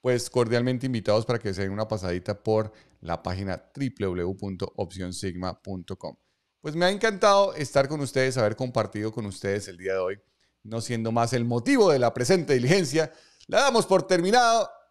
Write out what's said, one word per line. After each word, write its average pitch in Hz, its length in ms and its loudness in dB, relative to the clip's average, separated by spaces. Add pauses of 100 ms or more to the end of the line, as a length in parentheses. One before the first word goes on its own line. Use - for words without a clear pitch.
pues 123 300 -2
cordialmente 120 560 0
invitados 113 400 0
para 117 120 -2
que 101 140 -4
se 95 100 -4
den 98 100 -2
una 107 160 -4
pasadita 92 540 -4
por 110 300 0 (280)
la 85 220 -6
página 92 340 -6 (180)
W 139 240 -4
W 90 260 -2
w 92 140 -4
punto 95 380 -8
opcionsigma 90 840 -8
punto 92 380 -12
com. 73 180 -14 (460)
Pues 151 120 -8
me 175 120 0
ha 185 40 4
encantado 202 640 2
estar 139 320 0
con 147 140 -6
ustedes, 131 380 -2
haber 110 180 2
compartido 110 560 -4
con 107 140 -8
ustedes 98 420 -4
el 90 80 -16
día 95 160 -6
de 95 60 0
hoy, 95 200 -4 (440)
no 110 180 -8
siendo 113 320 -4
más 117 220 0
el 120 100 0
motivo 160 480 4
de 139 60 4
la 120 160 2
presente 143 400 2
diligencia, 147 580 2 (340)
la 190 140 4
damos 254 240 4
por 190 220 4
terminado 214 640 4 (200)